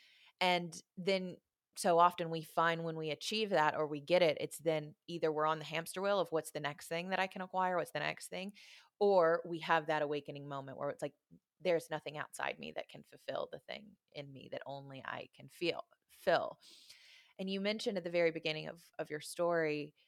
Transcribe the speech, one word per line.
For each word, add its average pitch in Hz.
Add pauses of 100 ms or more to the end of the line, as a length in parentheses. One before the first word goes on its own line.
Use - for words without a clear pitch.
(400)
And 175 (200)
then 185 (400)
so 175
often 175
we 165
find 165
when 160
we 160
achieve 214
that 151
or 151
we 151
get 170
it, 160
it's -
then 151 (140)
either 160
we're 151
on 160
the 151
hamster 160
wheel 196
of 170
what's 156
the 151
next 147
thing 175
that 185
I 190
can 190
acquire, 185
what's 160
the 147
next 156
thing, 185 (480)
or 175
we 170
have 160
that 151
awakening 143
moment 139
where 143
it's -
like, 147 (440)
"There's 165
nothing 151
outside -
me 151
that -
can 151
fulfill -
the 147
thing 139 (280)
in 143
me -
that -
only 139
I -
can 139
feel, - (360)
fill." - (800)
And 190
you 196
mentioned 208
at 175
the 175
very 170
beginning 156
of, 170 (200)
of 156
your 151
story, 156 (160)